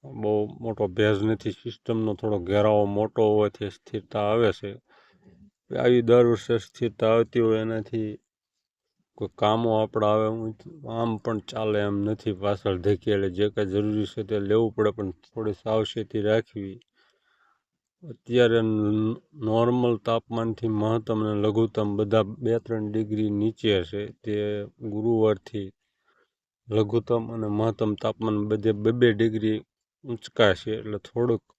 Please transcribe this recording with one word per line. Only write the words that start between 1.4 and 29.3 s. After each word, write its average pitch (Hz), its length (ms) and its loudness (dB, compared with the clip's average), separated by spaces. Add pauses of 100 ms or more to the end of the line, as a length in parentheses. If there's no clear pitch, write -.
સિસ્ટમનો 110 640 -4
થોડો 104 240 -2
ઘેરાવો 104 460 4
મોટો 101 380 -2
હોવાથી 104 480 2
સ્થિરતા - 500 -8
આવે 107 320 2
છે. 101 180 -8 (1040)
આવી 123 260 4
દર 120 240 6
વર્ષે 117 320 0
સ્થિરતા 110 520 -2
આવતી 113 300 2
હોય, 110 180 2
એનાથી 110 520 -4 (1040)
કોઈ - 240 -8
કામો 113 320 2
આપણા 107 420 2
આવે, 110 160 2 (600)
આમ 117 280 -2
પણ 113 200 -4
ચાલે 107 420 -4
એમ 101 220 -2
નથી. 107 300 -4
પાછળ 98 460 -2
ધકેલે, 98 520 0
જે 98 180 0
કાંઈ 101 220 -2
જરૂરી 104 360 -2
છે - 160 -10
તે 107 180 -4
લેવું 107 320 2
પડે, 107 180 2
પણ 104 200 -6
થોડી 107 420 -8
સાવચેતી 110 680 -4
રાખવી. 104 580 -2 (1200)
અત્યારે 120 580 2
ન-, 107 580 0 (160)
નોર્મલ 120 600 0
તાપમાનથી 113 720 -4
મહત્તમ 110 520 -2
અને 107 200 -2
લઘુત્તમ 107 560 0
બધા 107 260 2
બે 113 360 -2
ત્રણ 110 320 -4
ડિગ્રી 107 400 -2
નીચે 104 540 0
છે. 101 180 -8 (200)
તે 107 120 -4 (460)
ગુરુવારથી 107 880 0 (1000)
લઘુત્તમ 110 540 0 (100)
અને 113 160 -4
મહત્તમ 107 460 0
તાપમાન 110 420 -4 (120)
બધે 107 240 0
બે 104 200 0
બે 123 200 4
ડિગ્રી 107 460 0 (460)